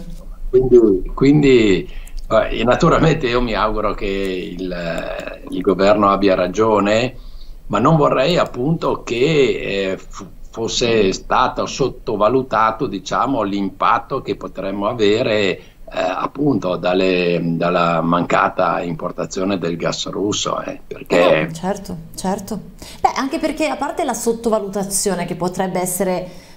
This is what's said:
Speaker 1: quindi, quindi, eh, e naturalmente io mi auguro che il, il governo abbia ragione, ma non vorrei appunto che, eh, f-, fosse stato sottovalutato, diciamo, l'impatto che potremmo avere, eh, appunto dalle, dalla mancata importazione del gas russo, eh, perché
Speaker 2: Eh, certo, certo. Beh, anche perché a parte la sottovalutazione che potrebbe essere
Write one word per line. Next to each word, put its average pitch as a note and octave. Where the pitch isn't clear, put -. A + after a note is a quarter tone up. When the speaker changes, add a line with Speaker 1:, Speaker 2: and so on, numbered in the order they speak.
Speaker 1:
quindi, A#2+
quindi, C3
eh, -
e A#2
naturalmente C#3+
io A#2+
mi A#2
auguro G#2
che G#2
il, F2
il F#2
governo G2
abbia G2
ragione, G#2
ma G2+
non D3+
vorrei C#3+
appunto C3
che, A2+
eh, F#2
f-, -
fosse A2+
stato A#2
sottovalutato, A2
diciamo, G#2
l'impatto G2
che G#2
potremmo G2
avere, A2
eh, E2+
appunto F#2
dalle, F2+
dalla E2+
mancata F2
importazione F2
del E2+
gas E2
russo, -
eh, -
perché -
Speaker 2:
Eh, E3+
certo, F#3
certo. G3
Beh, F4
anche C4+
perché D#4
a C4
parte E4
la B3
sottovalutazione G3+
che F3+
potrebbe F3+
essere F3+